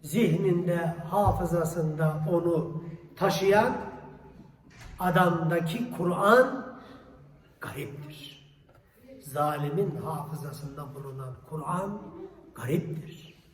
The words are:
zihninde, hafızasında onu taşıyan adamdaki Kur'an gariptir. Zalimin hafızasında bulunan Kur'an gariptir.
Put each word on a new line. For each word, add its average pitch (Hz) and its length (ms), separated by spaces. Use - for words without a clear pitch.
zihninde, 175 760
hafızasında 165 1200
onu 170 520
taşıyan 202 640
adamdaki 170 960
Kur'an 196 800
gariptir. - 800
Zalimin 147 720
hafızasında 143 1000
bulunan 135 400
Kur'an 185 520
gariptir. - 880